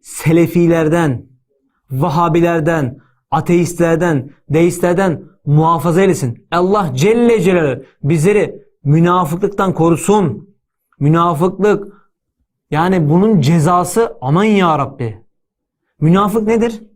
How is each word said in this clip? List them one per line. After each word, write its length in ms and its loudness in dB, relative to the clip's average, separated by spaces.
selefilerden, 1200 0
Vahabilerden, 1080 0
ateistlerden, 1000 0
deistlerden 720 0
muhafaza 540 2
eylesin. 500 -2
Allah 440 0
Celle 460 2
Celaluhu 420 0
bizleri 600 0
münafıklıktan 920 0
korusun. 840 0
Münafıklık, 1120 -2
yani 380 0
bunun 320 2
cezası 800 0
aman 240 0
ya 340 2
Rabbi. 440 -8
Münafık 460 0
nedir? 360 -2